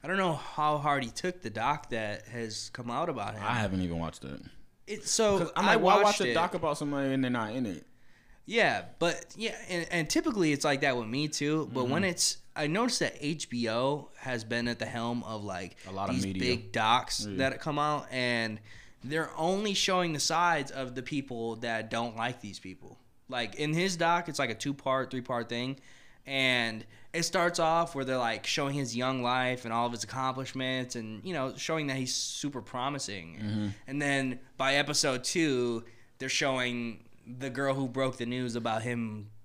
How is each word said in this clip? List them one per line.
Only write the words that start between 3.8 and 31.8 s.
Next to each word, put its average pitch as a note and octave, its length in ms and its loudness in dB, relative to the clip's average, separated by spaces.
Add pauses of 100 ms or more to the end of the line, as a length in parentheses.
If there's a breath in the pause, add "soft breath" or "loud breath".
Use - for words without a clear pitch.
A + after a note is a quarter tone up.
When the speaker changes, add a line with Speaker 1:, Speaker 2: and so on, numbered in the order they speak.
Speaker 2:
even E2+ 180 0
watched D#2+ 260 -4
it. C#2 160 -10 (460)
Speaker 1:
It, - 220 -8
so G#3 300 4
Speaker 2:
'Cause E3+ 180 2
I'm F3 80 2
Speaker 1:
I G3+ 120 8
Speaker 2:
like, G#3+ 80 4
why F#3+ 120 10
watch G#3 80 8
Speaker 1:
watched G#3 160 6
Speaker 2:
a F3+ 100 4
Speaker 1:
it. A#2 40 2
Speaker 2:
doc E3+ 180 2
about E3 240 0
somebody C#3 380 0
and C3+ 100 4
they're B2 60 2
not A2+ 240 0
in C3 100 -2
it? F2 220 -6 (580 soft breath)
Speaker 1:
Yeah, D#3+ 400 4 (140)
but E3+ 260 2 (140)
yeah, G#3+ 180 -4 (140)
and, E3+ 200 -2
and E3 200 0
typically A3 420 4
it's C#3 120 0
like C#3+ 180 2
that C#3 160 4
with A2+ 80 -4
me C#3 220 -2
too. D3+ 440 0
But B2+ 120 0
when C#3+ 180 2
Speaker 2:
Mm-hmm. F#3+ 80 2
Speaker 1:
it's, - 260 0 (180)
I D3+ 120 -2
noticed A3+ 340 0
that C3+ 180 0
H D3+ 300 -4
B A#2 220 -2
O C3 480 0
has A#2+ 260 -4
been A#2+ 240 0
at A#2 100 -2
the A2 80 -4
helm A#2+ 380 -2
of, G#2+ 180 -6
like, F#2 360 -8 (100)
Speaker 2:
A - 40 -10
lot F#2+ 180 -2
of F2+ 60 0
Speaker 1:
these F#2+ 100 0
Speaker 2:
media. F#2+ 160 -2 (140)
Speaker 1:
big G#2+ 160 -10
docs A#2 540 2
Speaker 2:
Yeah. G3+ 120 -4
Speaker 1:
that C3+ 240 0
come D3 160 -2
out, D3 320 0
and A#2 500 0 (420 loud breath)
they're D3 360 -2
only G3 340 2
showing F3+ 400 2
the C#3+ 80 -2
sides E3 500 2
of B2+ 240 -6
the B2+ 80 -6
people A#2+ 540 -4
that A2+ 340 -2
don't A#2 240 -2
like A#2+ 280 -4
these G2+ 160 -10
people. - 400 -14 (320)
Like, A#2+ 260 -2
in D3+ 160 2
his F3 240 2
doc, E3+ 320 4
it's D3 100 -4
like C3 120 2
a A2 40 -2
two-part, C3+ 560 0
three-part B2 380 -2
thing, B2 320 -4 (460 loud breath)
and B2 580 2 (280 loud breath)
it E3+ 120 0
starts F3 340 2
off E3 360 4
where C3+ 100 -2
they're, C3 140 2
like, A2+ 280 0
showing C#3+ 280 0
his C3 220 -2
young B2+ 260 0
life B2+ 420 2
and A2+ 100 -4
all A#2+ 120 2
of A#2+ 60 -2
his A2+ 120 -6
accomplishments, C3 920 -4
and, G#2+ 280 -8
you F#3 80 -6
know, C3+ 240 -2
showing D#3 320 -2